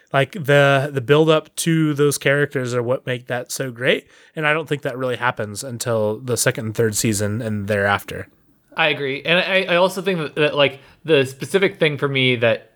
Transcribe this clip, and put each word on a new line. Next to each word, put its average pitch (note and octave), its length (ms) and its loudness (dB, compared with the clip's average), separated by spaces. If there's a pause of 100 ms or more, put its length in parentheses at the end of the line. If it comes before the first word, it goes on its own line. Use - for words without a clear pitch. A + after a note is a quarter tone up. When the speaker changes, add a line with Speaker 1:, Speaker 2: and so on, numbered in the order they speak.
(120)
Speaker 1:
like, C#3 200 0
the, C#3+ 600 4
the C3+ 80 -4
build D3 300 4
up D#3 260 0
to D#3+ 380 0
those C#3+ 240 2
characters C#3 560 0
are B2 80 -2
what B2 240 -2
make B2+ 220 -6
that B2 240 -8
so C3+ 180 -6
great. C3+ 380 -2 (280)
And D#3 100 -2
I D3 60 2
don't D#3 160 -2
think C#3+ 140 -4
that B2+ 160 -6
really B2+ 180 -2
happens A2+ 480 -4
until A2+ 540 -2
the B2 180 -4
second B2 300 0
and G#2+ 80 -6
third A2+ 220 0
season G#2 440 -2
and G#2+ 280 -4
thereafter. G2+ 600 0 (480)
Speaker 2:
I D#3+ 120 2
agree. C#3 360 -4
And E3 140 2
I, F#3 360 0
I - 20 4
also F#3 260 2
think F3+ 160 -2
that, D3 160 -6
that, D3 220 0
like, C3+ 240 2 (240)
the D3 200 4
specific F#3+ 540 -2
thing D3 200 0
for D3 100 -2
me C3 280 2
that A2+ 400 0